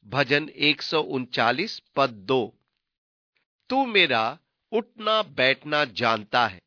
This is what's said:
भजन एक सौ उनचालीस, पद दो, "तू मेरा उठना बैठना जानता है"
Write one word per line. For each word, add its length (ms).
भजन 440
एक 340
सौ 200
उनचालीस, 800
पद 140
दो, 440
"तू 180
मेरा 520
उठना 500
बैठना 640
जानता 640
है" 200